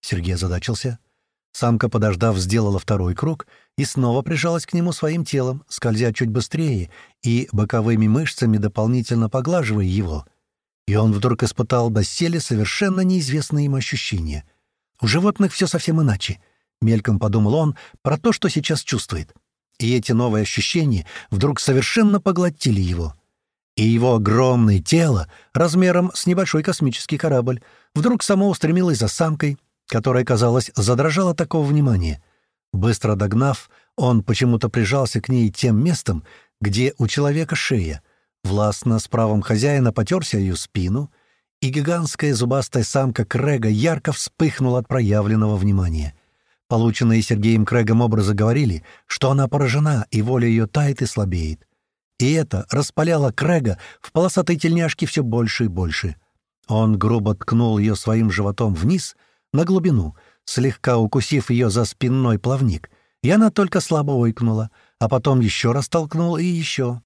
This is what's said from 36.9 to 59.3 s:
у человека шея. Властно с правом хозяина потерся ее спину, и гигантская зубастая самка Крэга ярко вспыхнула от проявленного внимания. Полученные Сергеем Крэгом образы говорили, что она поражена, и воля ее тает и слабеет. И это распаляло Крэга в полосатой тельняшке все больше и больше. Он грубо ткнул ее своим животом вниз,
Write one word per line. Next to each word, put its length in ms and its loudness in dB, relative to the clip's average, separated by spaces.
у 100 0
человека 480 -2
шея. 460 -2
Властно 560 0
с 80 -12
правом 340 0
хозяина 500 0
потерся 460 -2
ее 160 0
спину, 560 -4
и 100 -2
гигантская 640 -2
зубастая 500 0
самка 400 0
Крэга 440 0
ярко 440 0
вспыхнула 640 -2
от 80 -4
проявленного 680 2
внимания. 580 0
Полученные 540 2
Сергеем 420 2
Крэгом 380 2
образы 320 2
говорили, 500 0
что 240 -2
она 180 2
поражена, 600 0
и 100 0
воля 260 0
ее 200 2
тает 340 -2
и 60 -2
слабеет. 600 -4
И 140 2
это 380 -2
распаляло 640 0
Крэга 460 0
в 100 -18
полосатой 440 2
тельняшке 500 0
все 160 -2
больше 420 0
и 40 0
больше. 480 -4
Он 300 2
грубо 360 2
ткнул 440 0
ее 160 2
своим 360 0
животом 440 -2
вниз, 420 -2